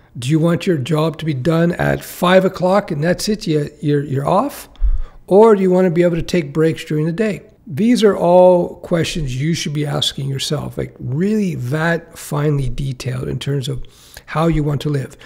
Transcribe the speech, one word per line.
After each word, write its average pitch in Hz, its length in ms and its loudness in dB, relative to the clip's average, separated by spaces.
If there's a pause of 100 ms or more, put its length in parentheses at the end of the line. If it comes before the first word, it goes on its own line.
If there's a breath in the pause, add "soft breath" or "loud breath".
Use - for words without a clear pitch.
(180 soft breath)
Do 120 100 -6
you 156 120 4
want 170 260 0
your 175 100 2
job 151 420 -2
to 151 60 -10
be 156 100 -2
done 165 380 0
at 71 320 -2
five 185 400 2
o'clock 190 460 0
and 147 120 -4
that's 165 260 -2
it, 214 180 -4
you, 151 240 -2 (100)
you're, 143 220 0
you're 143 260 -4
off? 220 400 -2 (600 loud breath)
Or 214 260 8
do 190 80 0
you 185 80 2
wanna 180 200 4
be 170 120 2
able 170 140 2
to 160 60 -2
take 151 300 -4
breaks 156 320 0
during 151 220 -2
the 170 60 -2
day?" 196 300 -4 (300)
These 208 300 2
are 202 140 4
all 180 600 4
questions 147 640 -4
you 160 140 0
should 147 200 -6
be 147 120 -2
asking 143 420 -4
yourself, 135 480 -6
like, 131 220 -6
really 180 560 -2
that 156 640 -4
finely 147 500 -2
detailed 131 600 -6
in 135 100 -4
terms 139 300 -4
of 117 160 -6 (420 loud breath)
how 160 220 0
you 151 160 0
want 143 160 -2
to 151 80 -6
live. 139 380 -4